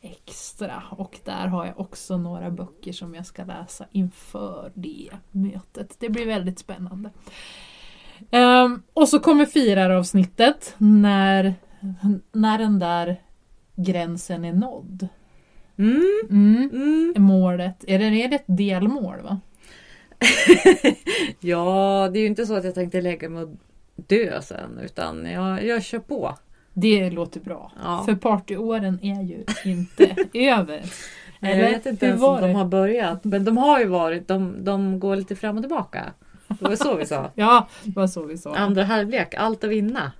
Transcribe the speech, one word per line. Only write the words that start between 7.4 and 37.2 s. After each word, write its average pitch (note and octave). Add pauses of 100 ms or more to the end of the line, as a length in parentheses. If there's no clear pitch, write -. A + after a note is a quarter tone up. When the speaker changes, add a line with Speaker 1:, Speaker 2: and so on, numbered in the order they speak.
Speaker 1:
Ehm, B3 (120)
och D#4
så D4
kommer D4
firar-avsnittet F#3+
när, G3 (800)
när A3
den G#3+
där F3 (560)
gränsen F3
är E3+
nådd. F#3+ (680)
Speaker 2:
Mm. A#3 (280)
Speaker 1:
Mm. G#3+
Speaker 2:
Mm. D#4
Speaker 1:
Målet. F#3
Är F#3+
det, G#3
är A3
det C#4+
ett C4+
delmål, G3
va? F#3+ (800)
Speaker 2:
<laughs> -
Ja, F#3+
det G3
är -
ju G#3+
inte G#3+
så G#3+
att F#3
jag F#3
tänkte F3+
lägga E3+
mig E3
och D#3 (400)
dö F#3
sen, -
utan D#2+
jag, F#3+
jag A#3
kör A3+
på. A3 (420)
Speaker 1:
Det F#3+
låter E3+
bra. - (120)
Speaker 2:
Ja. F3
Speaker 1:
För A3
partyåren G3+
är G3
ju F3 (200)
inte F#3 (160)
<laughs> A3+
över. F#3+ (580)
Speaker 2:
Nej, G3
Speaker 1:
Eller? G3
Speaker 2:
jag A3+
vet A3+
inte B3
Speaker 1:
Hur B3
Speaker 2:
ens A#3
Speaker 1:
var C4+
Speaker 2:
om A#3+
de F#3
Speaker 1:
det? F#3
Speaker 2:
har G3
börjat, F#3+
men G3
de A3+
har C#4
ju A3+
varit, F3
de, F#3+
de G3
går G3
lite G3
fram G#3+
och A3+
tillbaka. C4+ (440)
Det G3
var G3+
så C#4+
vi D3
sa. C#3